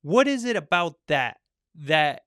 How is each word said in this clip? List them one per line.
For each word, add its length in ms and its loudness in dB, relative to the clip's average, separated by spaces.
What 260 2
is 160 -4
it 120 -2
about 380 -2
that 300 -2
that 520 0